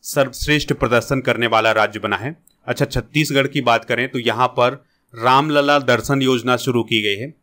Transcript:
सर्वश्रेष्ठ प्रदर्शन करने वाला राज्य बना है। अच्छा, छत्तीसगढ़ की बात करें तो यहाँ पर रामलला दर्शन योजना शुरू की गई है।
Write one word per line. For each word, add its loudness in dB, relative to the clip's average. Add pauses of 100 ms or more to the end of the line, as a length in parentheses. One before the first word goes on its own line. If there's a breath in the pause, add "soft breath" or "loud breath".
सर्वश्रेष्ठ -2
प्रदर्शन 0
करने -2
वाला 2
राज्य 0
बना -2
है। -8 (300)
अच्छा, -2
छत्तीसगढ़ -2
की -4
बात 2
करें -2
तो -6
यहाँ 0
पर 0 (320)
रामलला 2
दर्शन 0
योजना 0
शुरू 0
की 0
गई -2
है। -12